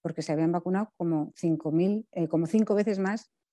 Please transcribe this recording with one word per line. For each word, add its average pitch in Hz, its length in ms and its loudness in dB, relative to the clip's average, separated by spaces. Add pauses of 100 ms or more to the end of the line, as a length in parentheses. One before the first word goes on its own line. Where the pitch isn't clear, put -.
Porque 160 200 -6
se 156 100 -4
habían 160 180 2
vacunado 185 460 -2
como 160 400 -2
cinco 156 340 0
mil, 190 400 0
eh, 170 160 -2
como 160 200 0
cinco 220 280 2
veces 202 240 0
más 196 320 -4 (220)